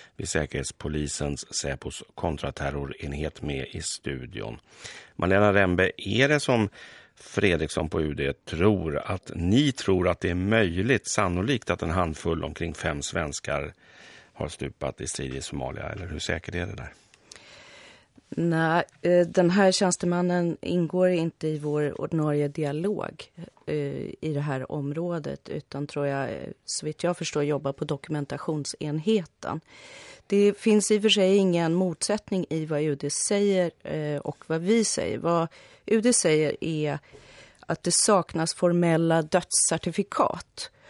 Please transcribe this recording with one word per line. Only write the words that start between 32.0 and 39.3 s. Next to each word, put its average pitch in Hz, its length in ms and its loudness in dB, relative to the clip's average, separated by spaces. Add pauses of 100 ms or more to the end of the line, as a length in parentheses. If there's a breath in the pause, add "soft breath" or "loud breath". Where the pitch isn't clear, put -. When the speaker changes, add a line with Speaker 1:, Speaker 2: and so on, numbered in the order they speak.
Speaker 2:
i 160 160 -2
vad 151 160 0
U 151 140 0
D 143 140 -4
säger, 196 600 2 (120)
eh, 151 380 -4
och - 260 -8
vad 160 140 -2
vi 214 220 4
säger. - 340 -2
Vad 170 300 0 (380 loud breath)
U 226 160 4
D 240 120 4
säger 156 500 2
är 151 360 -2 (600 loud breath)
att - 240 -6
det 175 100 0
saknas 170 600 2
formella 165 640 4
dödscertifikat. - 1500 0 (180 loud breath)